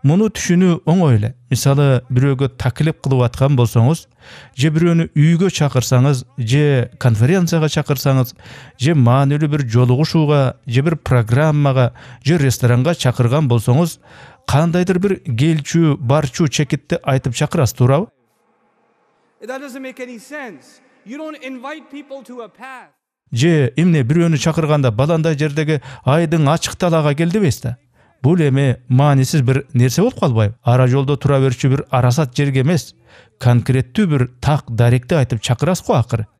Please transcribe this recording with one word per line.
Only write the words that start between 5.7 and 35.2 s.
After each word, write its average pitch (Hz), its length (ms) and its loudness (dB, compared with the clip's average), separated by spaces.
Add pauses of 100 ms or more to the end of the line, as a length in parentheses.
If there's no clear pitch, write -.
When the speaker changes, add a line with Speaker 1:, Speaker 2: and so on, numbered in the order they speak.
Speaker 1:
же 135 640 0
конференцияга 156 720 2
чакырсаңыз, 135 640 -2 (440)
же 147 160 0
маанилүү 139 540 2
бир 147 160 -4
жолугушууга, 131 920 0 (100)
же 123 160 0
бир 160 140 -2
программага, 131 960 0 (280)
же 156 160 0
ресторанга 127 560 0
чакырган 131 540 0
болсоңуз, 123 540 0 (440)
кандайдыр 180 540 0
бир 196 240 0
келчү, 151 760 0
барчу 143 520 -2
чекитти 151 520 -4
айтып 135 320 -4
чакырасыз, 147 460 -2
туурабы? 139 320 0 (1400)
Speaker 2:
That 262 160 -10
doesn't 269 180 -14
make 254 220 -14
any 247 160 -16
sense. 240 600 -18 (240)
You 233 120 -14
don't 311 260 -14
invite 269 480 -14
people 277 360 -16
to 240 160 -16
a 208 60 -18
path. 240 420 -20 (400)
Speaker 1:
Же 139 460 0
эмне, 160 260 0
бирөөнү 160 320 0
чакырганда, 147 560 0
«Баландай 156 480 -2
жердеги 151 420 -2 (220)
айдың 156 480 2
ачык - 240 -4
талаага 160 400 0
кел» 170 160 -2
дебейсиз 180 300 0
да. 120 160 -8 (460)
Бул 170 160 4
эми 139 380 2 (100)
маанисиз 135 540 2
бир 127 320 0
нерсе 123 280 2
болуп 240 200 0
калбайбы? 113 420 0
Ара 127 240 2
жолдо 135 300 0
тура 139 260 0
берчү 135 240 0
бир 135 240 0
арасат 123 420 0
жерге 139 280 0
эмес, 151 340 -2 (420)
конкреттүү 123 720 0
бир 135 220 0 (100)
так 147 320 0
даректи 120 480 0
айтып 120 220 -2